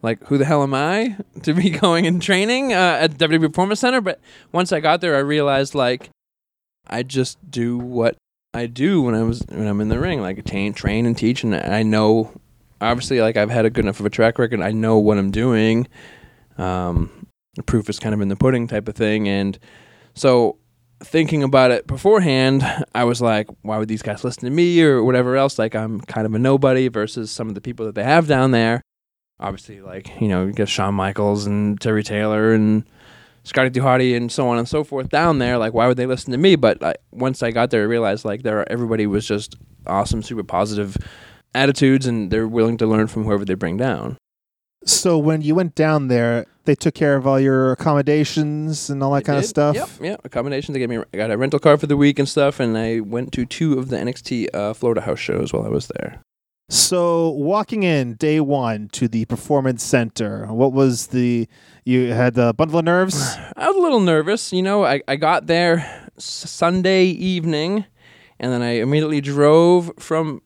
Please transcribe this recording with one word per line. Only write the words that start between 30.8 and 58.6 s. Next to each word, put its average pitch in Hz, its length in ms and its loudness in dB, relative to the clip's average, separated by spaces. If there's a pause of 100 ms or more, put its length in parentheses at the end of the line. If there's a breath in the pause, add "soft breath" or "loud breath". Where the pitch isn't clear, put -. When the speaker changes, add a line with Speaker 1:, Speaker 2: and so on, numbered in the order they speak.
Speaker 1:
Michaels 101 520 -2
and 104 340 0
Terry 107 220 0
Taylor 107 520 0
and 107 300 2 (600 soft breath)
Scotty 131 260 0
Duhati 127 460 2
and 120 140 -4
so 131 180 -2
on 120 100 0
and 120 100 -2
so 151 160 -2
forth 135 240 -8
down 156 300 2
there. 123 200 0
Like, 110 140 -2
why 117 140 2
would 127 100 2
they 123 100 -2
listen 127 260 -4
to 123 60 -2
me? 185 180 6
But 123 260 2
I, 82 120 -2 (180)
once 127 300 -4
I 117 100 -2
got 117 180 0
there, 113 120 2
I 104 40 0
realized, 113 380 0
like, 110 180 -6
there 107 180 -2
are, - 80 -4
everybody 113 380 -2
was 104 200 -2
just 104 300 -6 (300)
awesome, 101 360 -2
super 110 200 -8
positive 104 540 -2 (580 loud breath)
attitudes, 135 520 2
and 110 240 -4
they're 110 180 0
willing 113 300 2
to 113 80 0
learn 110 200 2
from 110 180 -4
whoever 101 200 0
they 95 100 -2
bring 92 220 -4
down. 110 420 -4 (680)
Speaker 2:
So - 340 0
when 156 240 2
you 151 120 0
went 180 200 0
down 156 340 0
there, 120 380 0 (180)
they 147 100 4
took - 200 -2
care 143 220 2
of 131 100 -2
all 135 140 2
your 131 320 2
accommodations 151 1200 -2
and 139 120 -4
all 135 100 0
that 139 120 0
Speaker 1:
They - 20 -4
Speaker 2:
kinda 143 160 0
Speaker 1:
did. 131 60 -2
Speaker 2:
stuff? 147 280 0
Speaker 1:
Yep, 277 120 -6 (140)
yep. 196 220 -8
Accommodations. 139 500 -6
They 135 60 -4
gave 120 100 -2
me, 117 80 -4 (140)
I - 40 -8
got 110 140 -2
a 107 80 0
rental 139 220 0
car 147 180 6
for 151 80 -4
the 143 100 2
week 143 220 4
and 139 100 0
stuff, 139 320 0
and 113 160 0
I 113 240 -2
went 113 320 -6
to 123 140 -4
two 147 320 -2
of 131 100 -6
the 123 100 -4
N 107 100 -4
X 127 140 -8
T, 120 300 -4
uh, 104 220 -4
Florida 117 280 0
house 76 180 -4
shows - 320 -4
while 55 120 -2
I 53 40 -6
was 71 200 -4 (100)
there. - 220 -12 (500)
Speaker 2:
So 170 600 0
walking 196 520 -2
in 139 320 0
day 151 260 0
one 120 520 -2